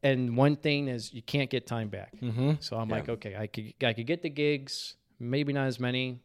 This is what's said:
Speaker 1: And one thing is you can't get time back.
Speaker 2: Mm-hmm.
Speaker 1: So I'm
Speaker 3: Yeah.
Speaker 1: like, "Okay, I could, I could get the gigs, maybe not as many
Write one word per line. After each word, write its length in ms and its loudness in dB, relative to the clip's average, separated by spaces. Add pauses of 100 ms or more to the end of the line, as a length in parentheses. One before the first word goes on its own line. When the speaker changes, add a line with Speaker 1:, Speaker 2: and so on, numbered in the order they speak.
Speaker 1:
And 340 4
one 200 6
thing 320 2
is 260 -6
you 80 -10
can't 280 0
get 180 0
time 200 -2
back. 320 -10
Speaker 2:
Mm-hmm. 380 2
Speaker 1:
So 180 -6
I'm 120 -2
Speaker 3:
Yeah. 80 0
Speaker 1:
like, 120 -4
"Okay, 280 -6
I 100 -4
could, 360 -8
I 100 4
could 140 -4
get 160 0
the 80 -4
gigs, 680 -2 (220)
maybe 340 0
not 140 2
as 140 -2
many 440 -2